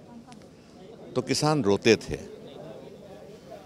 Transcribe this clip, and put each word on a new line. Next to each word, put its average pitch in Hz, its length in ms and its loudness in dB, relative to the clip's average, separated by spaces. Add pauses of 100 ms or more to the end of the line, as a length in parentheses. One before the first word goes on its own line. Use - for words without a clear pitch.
(1160)
तो 127 60 -2
किसान 139 420 2
रोते 101 320 6
थे 76 220 -2 (1500)